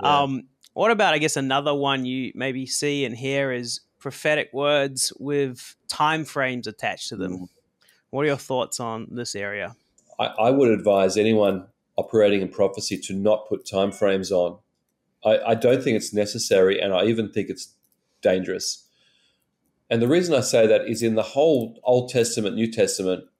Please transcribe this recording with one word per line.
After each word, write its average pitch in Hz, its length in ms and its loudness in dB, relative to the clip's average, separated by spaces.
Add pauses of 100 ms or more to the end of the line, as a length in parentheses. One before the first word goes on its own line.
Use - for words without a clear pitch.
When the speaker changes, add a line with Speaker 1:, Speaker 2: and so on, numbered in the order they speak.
Speaker 1:
Yeah. 143 180 2
Speaker 2:
um, 135 280 -4 (260)
what 214 160 2
about, 202 240 2
I 156 40 2
guess, 151 180 0
another 143 380 0
one 139 300 0
you 127 300 -4
maybe 131 320 -6
see 143 400 -2
and 117 100 -6
hear 135 340 -2
is 120 300 -6 (180)
prophetic 151 540 -2
words 139 680 0
with 139 560 -4 (140)
time 156 380 0
frames 127 400 -4
attached 107 420 -8
to - 80 -12
them. 92 220 -6
Speaker 1:
Mm. 90 100 -14 (640)
Speaker 2:
What 135 120 -4
are 151 60 0
your 143 80 0
thoughts - 420 -6
on 113 320 -8
this 120 240 -10
area? 101 400 -8 (440)
Speaker 1:
I, 113 80 -2
I 113 240 2
would 139 180 4
advise 98 480 4
anyone 104 500 2 (300)
operating 101 460 2
in 92 60 -4
prophecy 98 500 -2
to 95 160 -10
not 104 340 0
put - 180 -4
time 98 240 0
frames 98 400 0
on. 87 280 0 (680)
I, 110 140 4
I 113 160 0
don't 123 280 2
think 123 140 0
it's - 160 -6
necessary, 101 680 2
and 98 140 -2
I 92 140 2
even 113 260 0
think 101 160 -4
it's - 240 -12 (480)
dangerous. - 600 -2 (1080)
And 117 140 2
the 120 60 2
reason 170 260 2
I 127 60 4
say 113 260 6
that 107 220 4
is 113 140 -4
in 113 120 2
the 110 80 2
whole 139 640 2
Old 127 260 2
Testament, 113 460 0
New 113 140 0
Testament, 95 540 0 (160)